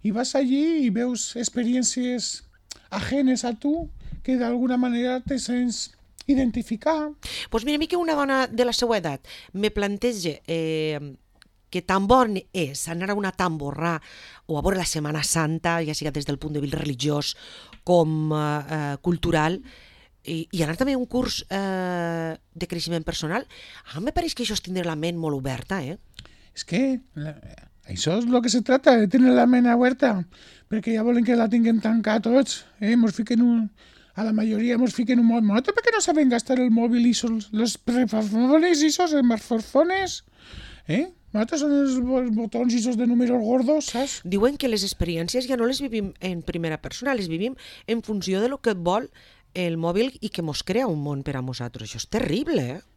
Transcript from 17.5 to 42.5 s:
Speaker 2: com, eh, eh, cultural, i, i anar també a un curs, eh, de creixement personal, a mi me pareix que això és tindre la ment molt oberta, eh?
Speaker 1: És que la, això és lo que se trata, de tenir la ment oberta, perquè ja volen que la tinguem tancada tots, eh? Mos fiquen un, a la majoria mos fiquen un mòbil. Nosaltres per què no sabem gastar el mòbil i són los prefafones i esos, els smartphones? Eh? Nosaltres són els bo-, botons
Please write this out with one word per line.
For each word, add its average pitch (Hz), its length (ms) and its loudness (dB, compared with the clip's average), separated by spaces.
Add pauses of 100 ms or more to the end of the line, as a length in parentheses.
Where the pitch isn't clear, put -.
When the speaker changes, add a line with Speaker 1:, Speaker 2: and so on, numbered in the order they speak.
Speaker 2:
com, 156 480 2
eh, 151 120 0 (260)
eh, 147 320 -4
cultural, 165 560 0 (680)
i, 165 220 -6 (100)
i 165 80 0
anar 160 160 -2
també 269 160 -2
a 254 60 -4
un 240 100 -6
curs, - 300 -2 (100)
eh, 180 800 -4 (220)
de 170 180 -10
creixement 165 320 -4
personal, 170 400 -4 (480)
a 147 80 -10
mi 208 80 -6
me 294 80 -4
pareix 339 220 -2
que 240 80 -4
això 202 100 -4
és - 80 -4
tindre 180 240 -4
la 160 80 -4
ment 170 240 -4
molt 156 160 -2
oberta, 135 480 -6
eh? 143 140 -8 (580)
Speaker 1:
És - 80 -12
que 254 380 0 (180)
la, 151 140 -10 (560)
això 151 320 0
és 240 80 0
lo 254 100 6
que 226 140 0
se 247 100 4
trata, 262 320 6
de 214 160 4
tenir 254 240 6
la 240 140 6
ment 247 240 6
oberta, 247 400 4 (580)
perquè 220 240 -2
ja 220 80 0
volen 240 240 4
que 247 80 4
la 226 160 2
tinguem 233 320 4
tancada 220 460 2
tots, 254 320 2 (180)
eh? 214 160 2
Mos 226 220 4
fiquen 233 260 2
un, 233 220 4 (480)
a 208 100 -4
la 220 80 0
majoria 220 460 0
mos 254 160 2
fiquen 247 260 2
un 233 60 6
mòbil. 226 240 4
Nosaltres 262 260 2
per 466 140 0
què 453 80 2
no - 80 2
sabem 302 240 4
gastar 240 320 0
el 247 100 4
mòbil 233 380 4
i 226 80 4
són 226 240 -2 (100)
los 214 300 0
prefafones 247 1040 2
i 302 80 4
esos, 349 240 2
els 262 80 4
smartphones? 285 920 0 (680)
Eh? 247 200 0 (260)
Nosaltres 226 320 -2
són 285 160 2
els 262 180 2
bo-, 254 320 0
botons 233 400 0